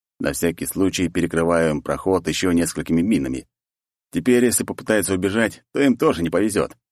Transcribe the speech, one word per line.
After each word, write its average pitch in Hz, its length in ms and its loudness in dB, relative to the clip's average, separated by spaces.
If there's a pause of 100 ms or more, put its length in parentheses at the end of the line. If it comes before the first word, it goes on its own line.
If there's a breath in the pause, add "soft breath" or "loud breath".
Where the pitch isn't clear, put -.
(200)
На 71 140 -2
всякий 85 320 -4
случай 92 420 0
перекрываю 82 640 0
им 73 100 -2
проход 85 460 -2
ещё 87 240 0
несколькими 82 500 0
минами. 69 460 -2 (640)
Теперь, 123 320 2
если 117 220 0
попытаются 98 480 -2
убежать, 98 580 -2
то 135 100 -2
им 135 140 4
тоже 135 280 0
не 80 60 0
повезёт. 92 460 0 (160)